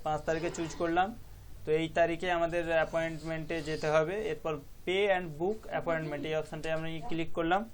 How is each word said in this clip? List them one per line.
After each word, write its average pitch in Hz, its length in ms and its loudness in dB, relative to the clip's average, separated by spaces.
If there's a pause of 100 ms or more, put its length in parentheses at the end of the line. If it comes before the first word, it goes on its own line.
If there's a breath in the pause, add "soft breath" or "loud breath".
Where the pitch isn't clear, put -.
পাঁচ 156 240 0
তারিখে 160 280 0
চুজ 165 140 -2 (100)
করলাম। 175 280 2 (560)
তো - 40 -4 (120)
এই 165 60 0 (120)
তারিখে 170 300 2 (100)
আমাদের 170 260 2 (140)
অ্যাপয়েন্টমেন্টে 160 760 0 (120)
যেতে 156 260 0
হবে। 160 200 4 (180)
এরপর 156 200 -4 (340)
pay 185 180 4 (120)
and 180 100 -2 (140)
book 202 180 0 (200)
appointment, 156 500 -2
এই 156 120 0
অপশনটায় 160 360 -4
আমরা 160 120 -2 (220)
ক্লিক 160 280 0
করলাম। 175 240 4 (120)